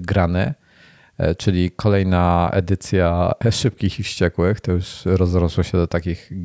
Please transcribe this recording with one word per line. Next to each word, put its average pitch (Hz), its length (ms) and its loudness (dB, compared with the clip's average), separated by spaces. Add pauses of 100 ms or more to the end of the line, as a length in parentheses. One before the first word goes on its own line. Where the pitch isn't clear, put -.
grany, 90 540 0 (640)
e, 85 160 0
czyli 90 360 0
kolejna 90 840 2
edycja 90 800 0 (180)
Szybkich - 500 -2
i - 20 -8
Wściekłych. 90 580 -2
To 92 120 -2
już - 320 -4
rozrosło 90 580 2
się 90 160 -2
do 87 80 2
takich 85 440 -4 (140)